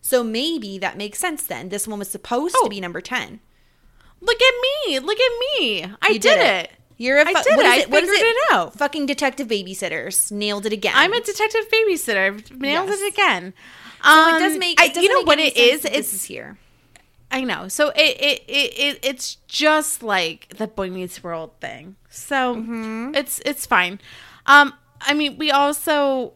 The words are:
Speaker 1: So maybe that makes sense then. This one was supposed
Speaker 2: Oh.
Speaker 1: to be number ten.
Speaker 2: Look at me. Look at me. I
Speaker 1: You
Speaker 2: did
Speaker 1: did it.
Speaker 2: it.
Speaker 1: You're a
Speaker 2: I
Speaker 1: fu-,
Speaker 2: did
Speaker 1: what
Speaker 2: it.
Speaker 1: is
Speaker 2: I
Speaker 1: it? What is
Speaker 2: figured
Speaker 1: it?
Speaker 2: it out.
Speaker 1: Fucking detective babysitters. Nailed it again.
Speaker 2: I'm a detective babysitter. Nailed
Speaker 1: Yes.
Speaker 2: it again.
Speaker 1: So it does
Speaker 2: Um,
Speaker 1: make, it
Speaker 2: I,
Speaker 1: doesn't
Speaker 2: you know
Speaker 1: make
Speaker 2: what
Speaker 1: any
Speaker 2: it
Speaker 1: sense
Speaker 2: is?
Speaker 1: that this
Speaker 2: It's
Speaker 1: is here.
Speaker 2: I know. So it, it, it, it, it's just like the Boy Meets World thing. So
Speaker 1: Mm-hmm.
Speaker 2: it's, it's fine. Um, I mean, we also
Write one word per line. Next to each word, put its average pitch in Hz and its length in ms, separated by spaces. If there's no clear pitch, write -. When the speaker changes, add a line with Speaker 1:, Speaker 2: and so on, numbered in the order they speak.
Speaker 1:
So 247 160
maybe 226 580
that 185 180
makes 208 200
sense 330 260
then. 156 260
This 202 180
one 214 100
was 202 120
supposed 262 480
Speaker 2:
Oh. 494 80
Speaker 1:
to 247 40
be 202 120
number 175 180
ten. 240 400
Speaker 2:
Look 453 220
at 508 120
me. 269 100
Look 370 180
at 494 140
me. 208 220
I - 80
Speaker 1:
You 226 100
Speaker 2:
did - 20
Speaker 1:
did 554 180
it. 196 260
Speaker 2:
it. - 60
Speaker 1:
You're 254 220
a - 20
Speaker 2:
I 339 120
Speaker 1:
fu-, 330 100
Speaker 2:
did 605 120
Speaker 1:
what 508 100
Speaker 2:
it. - 40
Speaker 1:
is 240 40
Speaker 2:
I 247 100
Speaker 1:
it? 247 60
What 294 140
is 359 60
Speaker 2:
figured 427 180
Speaker 1:
it? 466 80
Speaker 2:
it 554 180
out. 175 240
Speaker 1:
Fucking 285 280
detective 269 420
babysitters. 185 840
Nailed 208 360
it 214 80
again. 208 200
Speaker 2:
I'm 330 200
a 466 80
detective 427 480
babysitter. 220 880
Nailed 311 300
Speaker 1:
Yes. 403 100
Speaker 2:
it 403 140
again. 196 400
Speaker 1:
So 311 320
it 320 40
does 349 140
Speaker 2:
Um, 381 60
Speaker 1:
make, 349 200
it 349 40
Speaker 2:
I, 349 60
Speaker 1:
doesn't 339 140
Speaker 2:
you 392 60
know 523 100
Speaker 1:
make 359 80
Speaker 2:
what 294 120
Speaker 1:
any 311 80
Speaker 2:
it - 80
Speaker 1:
sense 240 200
Speaker 2:
is? 302 80
Speaker 1:
that - 100
this 196 140
Speaker 2:
It's - 80
Speaker 1:
is 190 100
here. - 320
Speaker 2:
I 262 140
know. 190 240
So 294 260
it, 294 60
it, 285 300
it, 277 280
it, 285 260
it's 262 320
just 302 560
like 185 540
the 214 100
Boy 196 220
Meets 180 340
World 165 280
thing. 147 340
So 254 460
Speaker 1:
Mm-hmm. 226 600
Speaker 2:
it's, - 300
it's 285 200
fine. 180 340
Um, 277 260
I 277 140
mean, 294 240
we 302 140
also 285 840